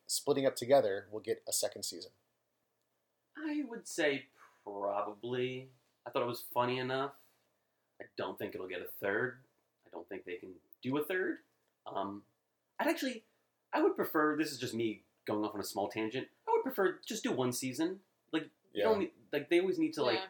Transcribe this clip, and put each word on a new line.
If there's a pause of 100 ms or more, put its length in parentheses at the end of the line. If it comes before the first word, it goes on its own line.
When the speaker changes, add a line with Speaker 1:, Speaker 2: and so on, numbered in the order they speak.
Speaker 1:
Splitting
Up
Together
will
get
a
second
season? (1300)
Speaker 2:
I
would
say (380)
probably. (360)
I
thought
it
was (100)
funny
enough. (920)
I (120)
don't
think
it'll
get
a (180)
third. (480)
I
don't
think
they
can (320)
do
a
third. (480)
Um, (560)
I'd
actually, (500)
I
would
prefer,
this
is
just
me (220)
going
off
on
a
small
tangent, (200)
I
would
prefer
just
do
one
season. (320)
Like, (300)
you
Speaker 1:
Yeah.
Speaker 2:
don't
need, (220)
like,
they
always
need
to,
like,
Speaker 3:
Yeah.